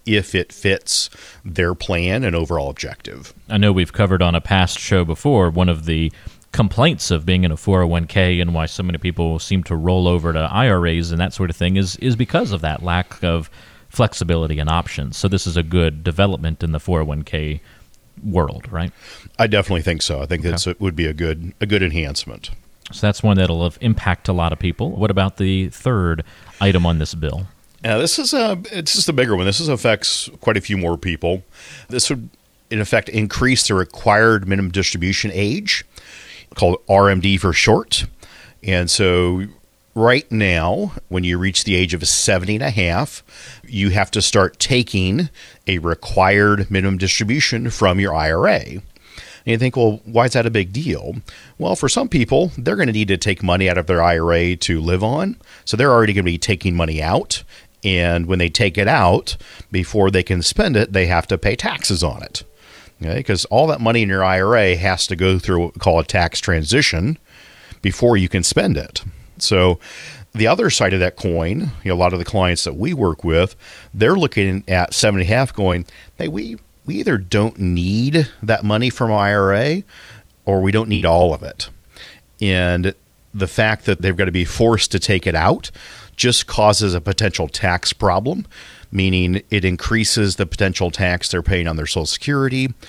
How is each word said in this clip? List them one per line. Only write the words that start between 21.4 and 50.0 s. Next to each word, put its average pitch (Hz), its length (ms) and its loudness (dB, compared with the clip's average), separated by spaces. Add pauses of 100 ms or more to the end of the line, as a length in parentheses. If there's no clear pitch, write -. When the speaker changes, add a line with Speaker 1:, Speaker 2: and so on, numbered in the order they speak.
Speaker 1:
a 110 60 -2
good 101 160 2
enhancement. 73 680 -4 (400)
Speaker 2:
So - 160 -2
that's - 160 0
one 104 140 6
that'll 85 280 2
have 85 180 -2
impact 104 460 0
a 101 40 0
lot 85 180 0
of 76 80 -6
people. 85 340 -4
What 98 180 -2
about 95 260 0
the 95 320 0
third 87 560 -2 (340)
item 90 280 4
on 85 120 2
this 78 160 -4
bill? 80 320 -6 (380)
Speaker 1:
Now, 110 140 0
this 160 200 0
is 269 140 -2
a, 220 260 0 (140)
it's 170 220 -4
just - 160 0
a - 20 -2
bigger 123 240 0
one. 90 80 0
This 98 160 0
is, 160 80 -4
affects - 640 -2 (100)
quite 110 160 0
a 98 60 -2
few 101 160 -4
more 85 180 -2
people. 87 460 -4 (460)
This 123 200 -2
would, 123 220 -6 (400)
in 110 100 -2
effect, 104 300 0
increase 117 580 0
the 107 60 2
required 104 720 2
minimum 98 220 0
distribution 95 640 -2
age, 120 500 -2 (720)
called 92 340 2
R 101 220 6
M 92 100 2
D 98 160 2
for 90 160 2
short. - 540 2 (560)
And 90 280 0
so 90 540 2 (500)
right 120 380 4
now, 101 600 0 (160)
when 90 160 -2
you 87 120 0
reach 92 280 0
the 101 100 0
age 90 180 2
of 82 160 -4
seventy 95 460 0
and 117 100 -4
a 143 60 -2
half, 98 520 -2 (440)
you 101 240 -2
have 98 220 0
to 101 100 0
start - 360 2
taking 120 720 0 (380)
a 95 120 0
required 98 920 2
minimum 98 260 0
distribution 113 720 -2
from 95 320 2
your 92 140 0
I 78 180 0
R 104 160 2
A. - 320 -2 (640)
And 117 60 0
you 113 60 2
think, 127 180 0
"Well, 110 280 2